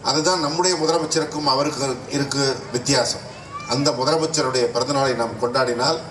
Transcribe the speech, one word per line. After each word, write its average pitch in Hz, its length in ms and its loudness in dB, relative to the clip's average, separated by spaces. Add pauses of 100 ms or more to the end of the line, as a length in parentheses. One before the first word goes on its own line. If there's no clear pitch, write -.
அதுதான் 160 360 2
நம்முடைய 165 360 0
முதலமைச்சருக்கும் 156 680 0
அவருக்கு 135 520 0 (140)
இருக்கு 135 460 0 (160)
வித்தியாசம். 123 480 0 (500)
அந்த 143 220 2
முதலமைச்சருடைய 135 840 2
பிறந்தநாளை 131 420 2
நாம் 113 260 -2
கொண்டாடினால் 123 580 2 (120)